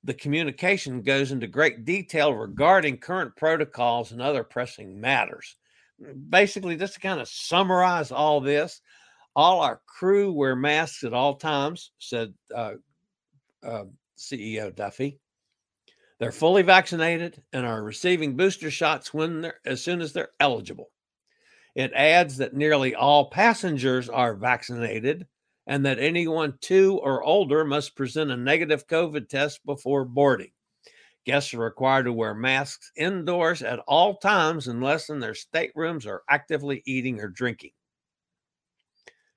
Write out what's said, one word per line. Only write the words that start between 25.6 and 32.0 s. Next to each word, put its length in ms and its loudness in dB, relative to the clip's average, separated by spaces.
and 180 0
that 140 0
anyone 600 0
two 440 4
or 180 0
older 420 2
must 320 -4
present 360 -4
a 60 -4
negative 500 0
covid 420 -2
test 340 -4
before 400 -2
boarding. 480 2
Guests 300 0
are 60 -8
required 460 2